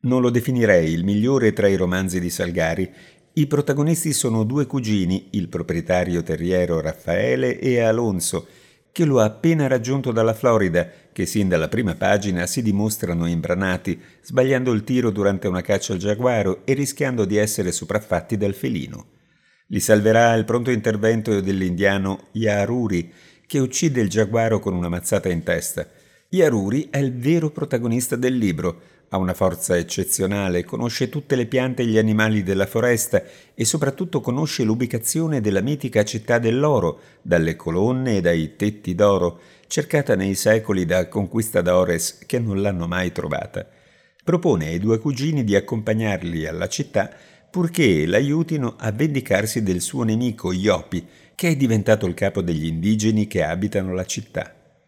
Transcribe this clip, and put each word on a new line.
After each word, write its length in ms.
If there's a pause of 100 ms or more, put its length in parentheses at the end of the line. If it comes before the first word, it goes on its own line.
Non 200
lo 100
definirei 640
il 100
migliore 500
tra 140
i 80
romanzi 460
di 100
Salgari. 580 (440)
I 160
protagonisti 640
sono 320
due 200
cugini, 680
il 160
proprietario 760
terriero 580
Raffaele 760
e 220
Alonso, 680 (460)
che 120
lo 140
ha 60
appena 420
raggiunto 460
dalla 220
Florida, 540 (240)
che 140
sin 220
dalla 180
prima 300
pagina 500
si 160
dimostrano 640
imbranati, 760 (220)
sbagliando 480
il 140
tiro 260
durante 380
una 140
caccia 320
al 40
giaguaro 640
e 100
rischiando 500
di 120
essere 360
sopraffatti 640
dal 180
felino. 600 (520)
Li 140
salverà 540
il 100
pronto 260
intervento 680
dell'indiano 880
Yaruri, 840 (360)
che 100
uccide 420
il 80
giaguaro 520
con 140
una 140
mazzata 400
in 140
testa. 460 (400)
Yaruri 600
è 100
il 180
vero 340
protagonista 640
del 240
libro. 560 (160)
Ha 60
una 160
forza 420
eccezionale, 880
conosce 440
tutte 260
le 120
piante 340
e 60
gli 100
animali 460
della 240
foresta 560 (320)
e 100
soprattutto 560
conosce 440
l'ubicazione 760
della 220
mitica 420
città 340
dell'oro, 600 (220)
dalle 340
colonne 600
e 20
dai 360
tetti 380
d'oro, 460 (260)
cercata 480
nei 200
secoli 500
da 240
conquistadores 1160
che 120
non 220
l'hanno 260
mai 240
trovata. 560 (560)
Propone 440
ai 120
due 200
cugini 440
di 140
accompagnarli 880
alla 220
città 420 (400)
purché 540
l'aiutino 720
a 160
vendicarsi 720
del 180
suo 220
nemico 500
Iopi, 540 (280)
che 140
è 80
diventato 480
il 80
capo 300
degli 240
indigeni 600
che 160
abitano 520
la 100
città. 480 (360)